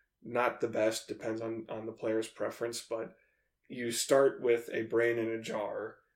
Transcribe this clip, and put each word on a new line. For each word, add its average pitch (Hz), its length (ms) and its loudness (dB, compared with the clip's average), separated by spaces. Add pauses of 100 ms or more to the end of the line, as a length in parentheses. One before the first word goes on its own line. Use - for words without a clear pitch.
(220)
not 120 400 0
the 117 60 2
best, 110 380 0
depends 113 360 -6
on, 113 260 -6
on 110 160 -6
the 110 80 -6
player's 110 340 -2
preference, 117 600 -4
but 113 260 -6 (540)
you 120 240 -4
start 135 480 4
with 120 320 2
a 113 120 0
brain 117 340 2
in 113 100 0
a 113 140 -4
jar. 107 540 -4 (200)